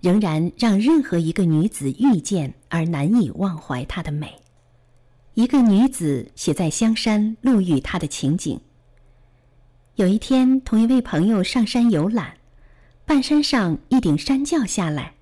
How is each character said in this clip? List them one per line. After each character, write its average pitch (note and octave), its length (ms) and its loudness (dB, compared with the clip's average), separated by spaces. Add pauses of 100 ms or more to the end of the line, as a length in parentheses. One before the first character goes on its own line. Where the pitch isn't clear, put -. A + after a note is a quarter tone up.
仍 F3+ 180 2
然 E3 380 0
让 G#3+ 220 2
任 C#4+ 240 2
何 F3 160 -2
一 D#3+ 120 -2
个 F#3 140 0
女 D#3+ 220 2
子 C#3 240 -6
遇 A3+ 280 2
见 D3+ 320 -4 (180)
而 E3 160 -2
难 E3+ 360 0
以 C#3+ 140 0
忘 F#3+ 200 -4
怀 B2+ 300 -8
她 - 160 -10
的 D#3 100 -8
美。 D3 220 -8 (1000)
一 A3+ 100 2
个 C4 160 2
女 A3 260 4
子 D3 480 -4
写 - 200 -4
在 F3 160 -2
香 A3+ 240 0
山 G#3+ 460 -2
路 A#3+ 200 2
遇 E3+ 180 2
她 - 200 -8
的 E3 80 -6
情 C#3+ 280 -2
景。 - 240 -6 (1400)
有 F#3+ 100 2
一 G3 100 2
天， C4 440 2
同 A3 200 0
一 A3+ 60 4
位 B3+ 120 4
朋 F#3 280 0
友 G#3+ 160 2
上 A3+ 240 0
山 A#3+ 240 2
游 E3 180 0
览， A3+ 240 -4 (720)
半 D4 160 2
山 D4 220 0
上 F#3+ 340 0 (120)
一 B3+ 120 2
顶 D3+ 160 2
山 C4+ 260 -2
轿 D4 220 0
下 F#3 240 -4
来 D#3 320 -8